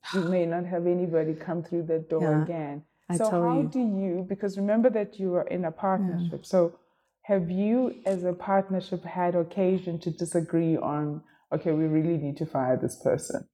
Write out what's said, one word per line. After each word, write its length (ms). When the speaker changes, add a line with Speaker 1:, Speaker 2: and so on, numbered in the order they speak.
Speaker 1:
we 60
Speaker 2:
<sighs> 160
Speaker 1:
may 100
not 200
have 200
anybody 480
come 280
through 220
that 240
door 140
Speaker 2:
Yeah, 220
Speaker 1:
again. 380
Speaker 2:
I 80
Speaker 1:
So 140
Speaker 2:
tell 120
Speaker 1:
how 200
Speaker 2:
you. 60
Speaker 1:
do 120
you, 480
because 280
remember 340
that 280
you 160
are 140
in 160
a 80
partnership, 720
Speaker 2:
Yeah. 60
Speaker 1:
so 300
have 280
you 460
as 180
a 80
partnership 720
had 300
occasion 680
to 100
disagree 680
on, 460
"Okay, 200
we 140
really 320
need 200
to 80
fire 300
this 200
person"? 580